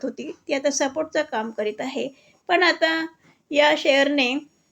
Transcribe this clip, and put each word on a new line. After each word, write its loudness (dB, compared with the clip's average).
होती, -10
ती -2
आता 0
सपोर्टचं -2
काम -4
करीत -6
आहे. -6
पण 4
आता 0
या 6
शेअरने 2